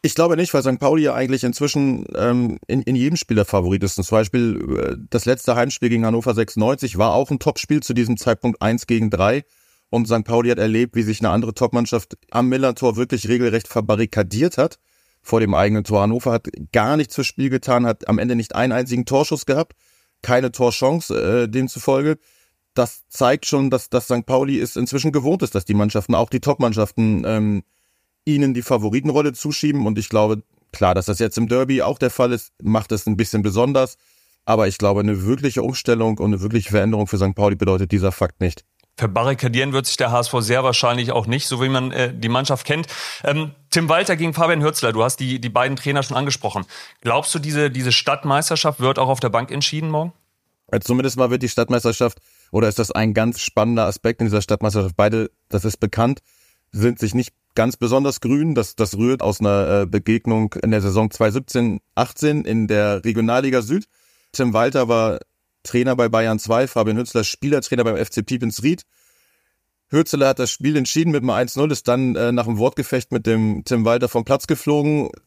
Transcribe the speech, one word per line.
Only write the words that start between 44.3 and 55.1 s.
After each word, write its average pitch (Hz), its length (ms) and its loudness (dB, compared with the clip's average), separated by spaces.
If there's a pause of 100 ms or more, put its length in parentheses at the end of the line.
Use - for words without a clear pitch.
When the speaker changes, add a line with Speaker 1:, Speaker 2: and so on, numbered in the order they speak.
Speaker 2:
Fabian 165 280 2
Hürzeler, 147 300 0
du 110 100 0
hast 120 200 0
die, 131 180 -4
die 117 100 -4
beiden 127 280 0
Trainer 139 260 -2
schon 117 140 -4
angesprochen. 131 480 -4 (340)
Glaubst 123 340 -2
du, 175 60 -4
diese, 147 320 -2
diese 127 220 -2
Stadtmeisterschaft 147 880 -2
wird 131 180 2
auch 131 80 2
auf 131 140 -2
der 127 80 0
Bank 117 200 -2
entschieden 151 400 -4
morgen? 156 240 -4 (580)
Speaker 1:
Ja, 101 100 0
zumindest 127 360 0
mal 127 140 2
wird 127 100 0
die 123 80 -2
Stadtmeisterschaft, 120 680 0 (320)
oder 110 160 2
ist 104 120 -2
das 110 120 -2
ein 110 220 0
ganz 113 260 0
spannender 113 460 0
Aspekt 113 340 -2
in 117 80 2
dieser 104 140 2
Stadtmeisterschaft, 101 560 -2
beide, 107 340 2 (160)